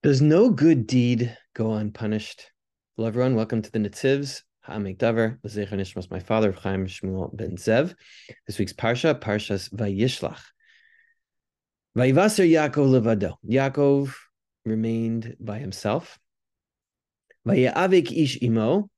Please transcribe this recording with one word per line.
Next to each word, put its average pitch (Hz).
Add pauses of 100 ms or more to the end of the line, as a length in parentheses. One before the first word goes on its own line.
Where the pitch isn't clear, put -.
Does 139
no 160
good 143
deed 120 (160)
go 110
unpunished? 107 (460)
Hello, 113
everyone. 123
Welcome 110
to -
the 113
Netiv's 135 (200)
Ha'amek 98
Davar, 113
L'zecher 104
Nishmas, 92
my 92
father, 110
Chaim 95
Shmuel 92
ben 90
Zev. 123 (540)
This -
week's 98
Parsha, 123
Parshas 107
Vayishlach. 104 (1500)
Vayivaser 170
Yaakov 147
levado. 104 (120)
Yaakov 139 (500)
remained 113
by 110
himself. 110 (1300)
Vayavik 180
ish 147
imo. 123